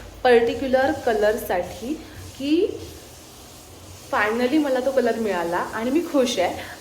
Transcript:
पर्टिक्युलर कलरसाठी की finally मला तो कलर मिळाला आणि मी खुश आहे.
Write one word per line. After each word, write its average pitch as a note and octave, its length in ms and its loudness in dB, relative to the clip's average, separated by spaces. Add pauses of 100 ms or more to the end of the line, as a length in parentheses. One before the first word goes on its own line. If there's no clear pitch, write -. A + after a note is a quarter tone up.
(240)
पर्टिक्युलर B3+ 680 4
कलरसाठी A3 1000 0 (460)
की D#4 400 2 (1300)
finally B3 460 2
मला C4+ 200 2
तो C4+ 120 0
कलर A#3+ 240 2
मिळाला F3+ 420 -2
आणि A#3 340 -4
मी D4+ 80 4
खुश C4 400 2
आहे. F3+ 160 0 (260)